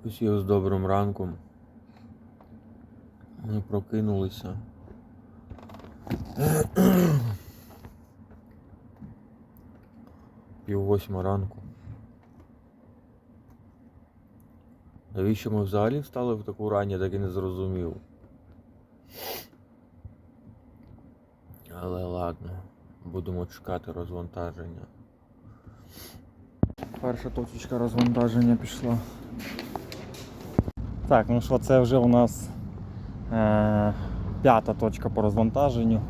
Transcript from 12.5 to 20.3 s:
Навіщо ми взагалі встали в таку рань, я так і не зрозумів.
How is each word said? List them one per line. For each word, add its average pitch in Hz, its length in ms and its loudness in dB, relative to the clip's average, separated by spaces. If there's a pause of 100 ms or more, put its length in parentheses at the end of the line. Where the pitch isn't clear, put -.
Навіщо 104 360 0
ми 104 120 0
взагалі 104 360 0
встали 123 360 -4
в 104 80 -10
таку 107 260 -6
рань, 101 220 0
я 92 80 -2
так 95 140 -2
і 98 60 -2
не 98 100 -2
зрозумів. 92 680 -4 (3750)